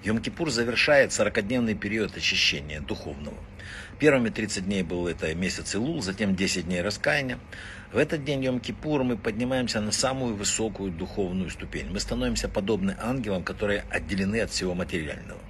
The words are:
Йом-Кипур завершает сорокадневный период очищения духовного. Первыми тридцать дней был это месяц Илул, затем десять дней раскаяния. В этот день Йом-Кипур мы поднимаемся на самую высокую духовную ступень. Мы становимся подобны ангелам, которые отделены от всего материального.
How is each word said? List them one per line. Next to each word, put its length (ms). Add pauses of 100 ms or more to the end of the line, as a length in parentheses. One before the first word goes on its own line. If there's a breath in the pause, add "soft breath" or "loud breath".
Йом-Кипур 460
завершает 600
сорокадневный 640
период 420
очищения 640
духовного. 560 (640 loud breath)
Первыми 300
тридцать 380
дней 180
был 240
это 260
месяц 400
Илул, 260
затем 360
десять 300
дней 140
раскаяния. 600 (520 loud breath)
В 40
этот 280
день 200
Йом-Кипур 580
мы 140
поднимаемся 640
на 100
самую 460
высокую 560
духовную 580
ступень. 400
Мы 80
становимся 500
подобны 520
ангелам, 420
которые 480
отделены 520
от 80
всего 240
материального. 760